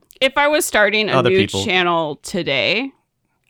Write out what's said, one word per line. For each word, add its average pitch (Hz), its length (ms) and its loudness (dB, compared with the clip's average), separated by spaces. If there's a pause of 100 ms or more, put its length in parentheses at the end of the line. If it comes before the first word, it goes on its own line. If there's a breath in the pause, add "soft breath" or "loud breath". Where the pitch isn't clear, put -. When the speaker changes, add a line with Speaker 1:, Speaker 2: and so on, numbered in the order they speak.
(200)
Speaker 1:
If 262 180 0
I 285 80 2
was 302 180 2
starting 214 440 0
a 131 60 -2
Speaker 2:
other 127 160 2
Speaker 1:
new 190 80 2
Speaker 2:
people. 98 260 -2
Speaker 1:
channel 170 580 0
today, 165 680 -2 (580)